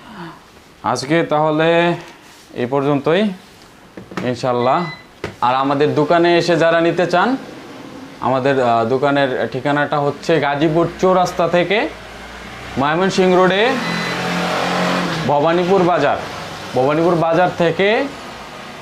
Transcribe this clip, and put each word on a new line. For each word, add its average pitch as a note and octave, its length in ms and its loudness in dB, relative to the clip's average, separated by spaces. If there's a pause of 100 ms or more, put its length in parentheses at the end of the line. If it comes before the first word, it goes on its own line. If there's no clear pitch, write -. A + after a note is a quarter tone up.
(840)
আজকে B2 340 -2 (160)
তাহলে D#3 360 2 (840)
এই B2 120 -4
পর্যন্তই C#3+ 560 2 (1080)
ইনশাল্লাহ। B2 480 0 (600)
আর B2+ 140 2
আমাদের C#3 400 0
দোকানে E3+ 440 4
এসে E3+ 180 2
যারা E3 240 4
নিতে E3+ 260 2
চান, F#3 300 2 (840)
আমাদের, C3 400 2
আহ, A#2 240 4
দোকানের C3 680 0
ঠিকানাটা C#3+ 460 0
হচ্ছে C#3+ 420 0
গাজীপুর D#3 480 2 (120)
চৌরাস্তা F3+ 480 2
থেকে F3 300 2 (1000)
ময়মনসিংহ F#3 580 2
রোডে F#3 260 4 (1600)
ভবানীপুর E3+ 560 2
বাজার, D3 340 2 (580)
ভবানীপুর D3+ 400 2
বাজার E3 440 2
থেকে F3 300 2 (920)